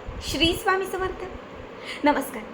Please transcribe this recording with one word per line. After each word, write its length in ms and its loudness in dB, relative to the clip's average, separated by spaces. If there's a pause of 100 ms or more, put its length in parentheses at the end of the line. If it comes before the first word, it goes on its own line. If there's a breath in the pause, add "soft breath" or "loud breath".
(220)
श्री 300 4
स्वामी 340 2
समर्थ. 380 -2 (800 loud breath)
नमस्कार. 380 4 (120)